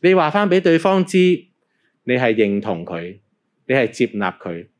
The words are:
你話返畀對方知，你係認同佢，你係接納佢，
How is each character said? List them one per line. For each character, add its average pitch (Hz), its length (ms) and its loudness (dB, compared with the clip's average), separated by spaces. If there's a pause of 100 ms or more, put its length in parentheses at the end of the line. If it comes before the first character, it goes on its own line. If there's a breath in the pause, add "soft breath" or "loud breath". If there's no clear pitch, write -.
你 180 120 4
話 165 160 2
返 202 200 0
畀 185 100 4
對 175 180 2
方 190 280 2
知， - 120 -2 (840)
你 127 120 0
係 123 180 2
認 104 260 2
同 95 260 -6
佢， 87 340 -12 (460)
你 127 80 -2
係 127 160 0
接 - 180 -2
納 101 300 -6
佢， 85 300 -12 (120)